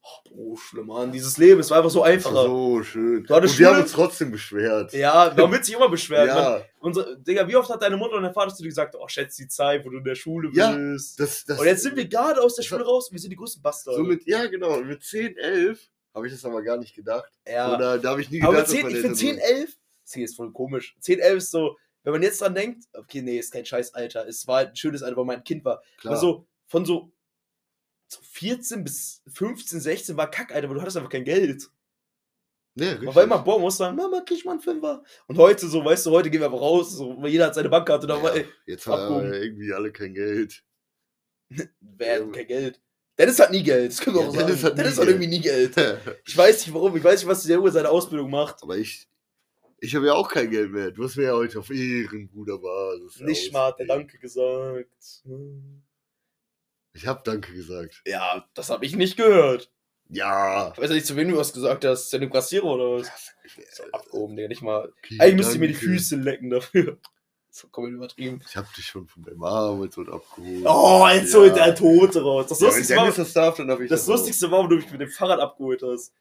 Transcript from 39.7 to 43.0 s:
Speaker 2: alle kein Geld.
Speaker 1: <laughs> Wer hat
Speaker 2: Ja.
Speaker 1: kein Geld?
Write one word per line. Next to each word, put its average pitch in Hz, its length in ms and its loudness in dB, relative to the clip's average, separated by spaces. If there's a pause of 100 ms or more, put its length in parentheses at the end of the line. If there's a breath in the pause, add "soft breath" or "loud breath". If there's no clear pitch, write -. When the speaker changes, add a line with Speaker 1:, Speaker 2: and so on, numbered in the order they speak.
Speaker 2:
alle 104 180 -6
kein 95 220 -14
Geld. 104 500 -6 (840)
Speaker 1:
<laughs> - 320 -14
Wer 107 340 -6
hat 110 120 -4
Speaker 2:
Ja. 107 60 -12
Speaker 1:
kein 120 140 -14
Geld? 127 340 -8 (380)